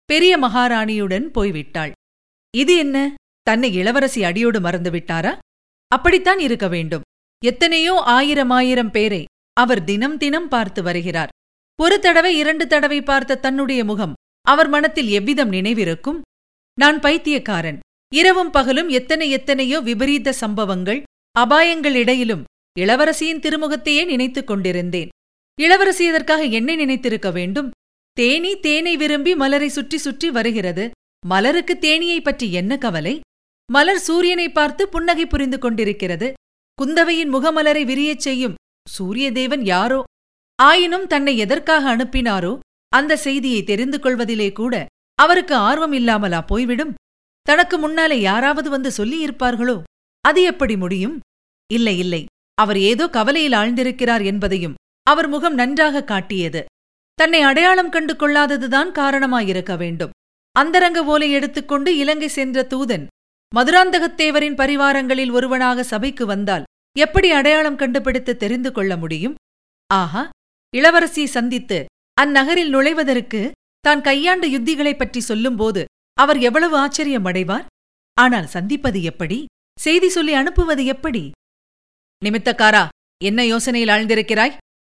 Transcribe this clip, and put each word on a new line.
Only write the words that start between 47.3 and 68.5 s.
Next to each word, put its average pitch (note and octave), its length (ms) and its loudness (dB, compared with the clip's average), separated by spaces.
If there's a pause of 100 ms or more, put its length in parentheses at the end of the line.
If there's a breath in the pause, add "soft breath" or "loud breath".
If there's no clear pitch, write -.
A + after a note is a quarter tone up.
தனக்கு E4 360 2
முன்னாலே D#4 420 0
யாராவது B3+ 500 0
வந்து C4+ 280 -4
சொல்லியிருப்பார்களோ? B3 840 -2 (400)
அது D#4 220 4
எப்படி C#4 340 0
முடியும்? F#3+ 420 -4 (540)
இல்லை, A3 240 0
இல்லை, F3 280 -4 (320)
அவர் G#3 200 2
ஏதோ A3+ 320 2
கவலையில் C#4 420 0
ஆழ்ந்திருக்கிறார் A#3+ 720 0
என்பதையும் F#3+ 520 -4 (260)
அவர் D#4 240 4
முகம் D4 260 -2
நன்றாக C#4+ 500 0
காட்டியது. F#3 580 -4 (520)
தன்னை D#4+ 280 2
அடையாளம் E4+ 480 4
கண்டு D#4+ 240 -2
கொள்ளாததுதான் C#4+ 800 0
காரணமாயிருக்க A#3+ 880 -2
வேண்டும். E3+ 360 -6 (420)
அந்தரங்க E4 480 2
ஓலை D4+ 280 2
எடுத்துக்கொண்டு C#4+ 640 -2
இலங்கை D4+ 300 -2
சென்ற C4 360 -2
தூதன் B3 420 -4 (500)
மதுராந்தகத்தேவரின் D#4 1000 2
பரிவாரங்களில் C4+ 760 0
ஒருவனாக B3 520 0
சபைக்கு B3 420 -4
வந்தால் G3 380 -2 (360)
எப்படி E4+ 320 4
அடையாளம் D4+ 440 2
கண்டுபிடித்து B3+ 640 -2
தெரிந்து B3 340 -4